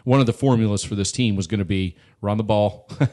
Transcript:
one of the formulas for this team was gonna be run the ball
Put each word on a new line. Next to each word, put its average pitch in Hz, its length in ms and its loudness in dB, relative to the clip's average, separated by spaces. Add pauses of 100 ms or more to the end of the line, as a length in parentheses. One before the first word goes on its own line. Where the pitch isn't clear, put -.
one 127 160 4
of 127 60 2
the 113 60 2
formulas 113 520 0
for - 120 -8
this 98 160 -2
team 113 240 -2
was 95 100 -4
gonna 101 180 -2
be 95 320 -2 (240)
run 104 180 -2
the 110 60 -4
ball 104 440 0 (240)